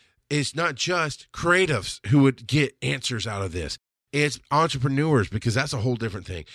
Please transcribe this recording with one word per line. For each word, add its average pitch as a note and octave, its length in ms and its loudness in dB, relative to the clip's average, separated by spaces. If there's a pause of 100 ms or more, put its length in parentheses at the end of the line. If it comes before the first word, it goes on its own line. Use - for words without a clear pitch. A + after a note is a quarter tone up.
(300)
it's D3 260 -2
not E3 200 -2
just E3 560 -4
creatives E3+ 760 2
who C#3 160 6
would B2+ 240 2
get C#3 340 0
answers B2+ 460 -4
out G2+ 160 -6
of F2 100 -6
this. E2 240 -6 (340)
It's D3 280 -2 (120)
entrepreneurs, C#3+ 800 2
because G#2+ 240 -2
that's C#3 200 -2
a A#2 80 -4
whole B2 140 0
different G#2+ 300 -8
thing. F2 300 -12